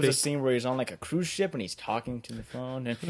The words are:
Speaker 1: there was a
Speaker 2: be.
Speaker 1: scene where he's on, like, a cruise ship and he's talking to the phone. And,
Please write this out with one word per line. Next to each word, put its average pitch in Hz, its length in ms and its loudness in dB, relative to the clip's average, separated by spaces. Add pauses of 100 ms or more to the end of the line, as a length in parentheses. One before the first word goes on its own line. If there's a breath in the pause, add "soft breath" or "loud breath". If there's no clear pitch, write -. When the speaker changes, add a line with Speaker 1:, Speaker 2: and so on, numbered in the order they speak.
Speaker 1:
there 139 60 6
was - 0 -
a 135 100 4
Speaker 2:
be. - 20 2
Speaker 1:
scene 143 220 2
where 131 100 6
he's 120 140 2
on, 127 100 2
like, 127 160 -2
a - 60 -12
cruise 170 280 0
ship 185 280 0
and 120 80 -2
he's 90 120 -6
talking 117 480 -4
to 117 120 -12
the 110 80 -8
phone. 127 440 -6
And, 117 120 -2 (120)